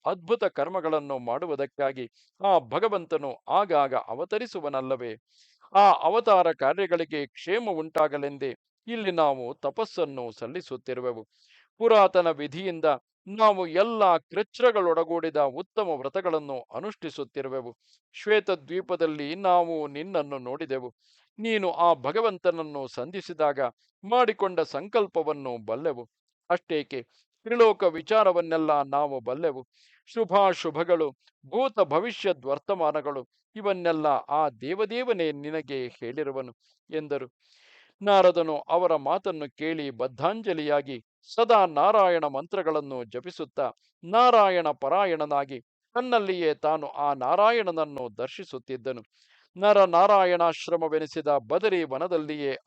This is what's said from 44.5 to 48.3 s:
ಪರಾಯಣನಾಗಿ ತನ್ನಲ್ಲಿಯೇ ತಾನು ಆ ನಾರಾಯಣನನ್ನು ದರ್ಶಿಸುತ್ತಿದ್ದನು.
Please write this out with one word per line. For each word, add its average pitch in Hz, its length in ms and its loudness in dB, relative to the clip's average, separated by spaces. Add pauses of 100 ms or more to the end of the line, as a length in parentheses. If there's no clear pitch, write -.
ಪರಾಯಣನಾಗಿ 147 880 -2 (340)
ತನ್ನಲ್ಲಿಯೇ 196 600 0
ತಾನು 156 340 -2
ಆ 143 260 -2
ನಾರಾಯಣನನ್ನು 156 1000 0
ದರ್ಶಿಸುತ್ತಿದ್ದನು. 127 840 -10 (540)